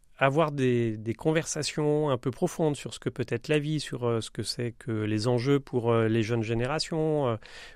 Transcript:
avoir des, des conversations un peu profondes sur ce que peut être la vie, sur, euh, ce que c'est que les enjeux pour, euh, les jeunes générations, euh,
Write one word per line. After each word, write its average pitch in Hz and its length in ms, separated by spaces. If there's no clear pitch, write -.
avoir 139 320
des, 120 460
des 110 180
conversations 151 960
un 127 80
peu 131 140
profondes 160 440
sur - 160
ce - 60
que - 100
peut 123 200
être - 200
la 151 120
vie, 151 180
sur, 123 260
euh, 117 160
ce - 100
que - 120
c'est 117 360
que - 120
les 107 380
enjeux 127 320
pour, 117 320
euh, 113 160
les 113 160
jeunes 113 180
générations, 147 840
euh, 113 80